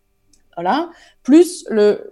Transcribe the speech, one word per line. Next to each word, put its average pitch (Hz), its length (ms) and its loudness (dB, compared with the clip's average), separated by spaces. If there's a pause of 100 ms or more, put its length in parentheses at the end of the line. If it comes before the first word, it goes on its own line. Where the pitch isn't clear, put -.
(560)
Voilà. 240 340 -4 (340)
Plus 330 460 2
le, 208 420 -2